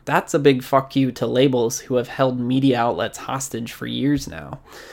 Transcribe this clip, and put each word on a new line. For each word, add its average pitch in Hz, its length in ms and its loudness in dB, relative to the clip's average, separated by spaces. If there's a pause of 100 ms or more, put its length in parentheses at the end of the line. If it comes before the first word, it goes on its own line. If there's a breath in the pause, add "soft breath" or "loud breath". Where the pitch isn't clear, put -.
That's 170 300 0
a 165 40 4
big 139 220 6
fuck 135 340 0
you 135 180 4
to - 120 -4
labels 123 540 2
who - 160 -4
have 120 140 2
held 127 300 0
media 127 400 2
outlets 113 380 -2
hostage 123 540 -8
for - 160 -12
years 131 400 0
now. 82 320 -12 (340 loud breath)